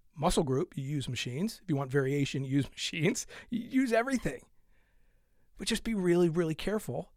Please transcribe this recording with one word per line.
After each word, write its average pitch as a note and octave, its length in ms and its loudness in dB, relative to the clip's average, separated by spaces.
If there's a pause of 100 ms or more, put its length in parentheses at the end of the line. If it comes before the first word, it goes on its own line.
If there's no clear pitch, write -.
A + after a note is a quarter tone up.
(160)
muscle E3+ 280 2
group, C3 340 0
you C#3 60 -4
use C3+ 260 -4
machines. C3 540 -4
If - 60 -16
you D3+ 60 2
want C3+ 140 -2
variation, C#3 540 0
you C3+ 80 -4
use C#3 180 2
<laughs> - 20 -20
machines. - 540 -2 (240)
You A#3+ 120 -2
use C4 320 0
everything. A#3 520 0 (1120)
But G3 100 -6
just - 160 -2
be A3+ 100 -4
really, F3 360 4
really D#3+ 260 0
careful F3 600 -4